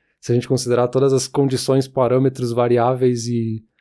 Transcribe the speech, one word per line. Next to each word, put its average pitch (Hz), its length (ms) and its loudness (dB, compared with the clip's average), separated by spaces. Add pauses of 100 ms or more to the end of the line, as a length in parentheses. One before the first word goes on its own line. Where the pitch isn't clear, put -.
(200)
se - 120 -6
a 120 40 4
gente 120 120 0
considerar 123 400 0
todas 135 260 2
as 131 140 0
condições, 131 600 0
parâmetros, 127 640 0
variáveis 120 760 0
e 113 360 -4 (180)